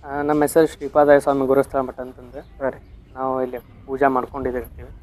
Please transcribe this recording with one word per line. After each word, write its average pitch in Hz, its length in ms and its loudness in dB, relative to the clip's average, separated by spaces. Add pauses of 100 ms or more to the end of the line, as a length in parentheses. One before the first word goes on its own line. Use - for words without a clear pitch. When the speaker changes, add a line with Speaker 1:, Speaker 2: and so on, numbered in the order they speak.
Speaker 1:
ಆ, 143 160 -6
ನಮ್ಮ 147 200 0
ಹೆಸರು 156 260 4
ಶ್ರೀಪಾದಾಯ 147 520 4
ಸ್ವಾಮಿ 139 280 -2
ಗುರುಸ್ಥಳ 135 320 0
ಮಠ 127 200 -8
ಅಂತಂದ್ರೆ. 127 420 -16
Speaker 2:
ಹಾ - 280 -8
ರೀ. 123 80 -12 (360)
Speaker 1:
ನಾವು 131 280 -4
ಇಲ್ಲಿ 127 160 -6 (280)
ಪೂಜಾ 135 220 0
ಮಾಡ್ಕೊಂಡಿರ್ತೀವಿ. 127 800 -4 (140)